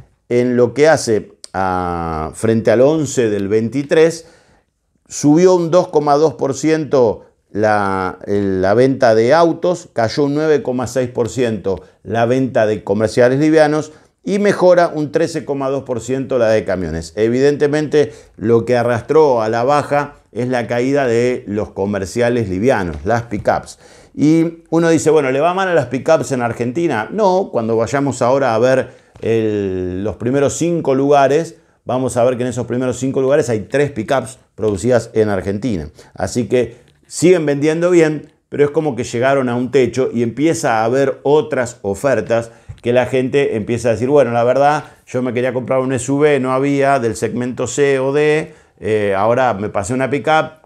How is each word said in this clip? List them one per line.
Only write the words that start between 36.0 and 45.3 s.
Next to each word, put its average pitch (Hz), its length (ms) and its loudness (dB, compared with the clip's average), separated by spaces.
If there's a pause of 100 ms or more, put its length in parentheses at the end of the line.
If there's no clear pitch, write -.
Así 113 320 -4
que 123 300 0 (320)
siguen 170 360 2
vendiendo 156 460 0
bien, 156 420 2 (160)
pero 139 160 0
es 143 60 0
como 151 240 -2
que 113 100 -6
llegaron 131 440 0
a 120 80 -2
un 123 160 -4
techo 127 420 2
y 117 80 0
empieza 123 560 0
a 110 60 0
haber 131 400 0
otras 139 580 0
ofertas 113 720 -2 (300)
que 120 100 -2
la 123 140 2
gente 131 500 0
empieza 113 320 -4
a 113 40 2
decir, 110 160 -2
"Bueno, 139 220 4
la 117 140 0
verdad, 139 400 2 (220)
yo 123 160 -4
me 123 120 -4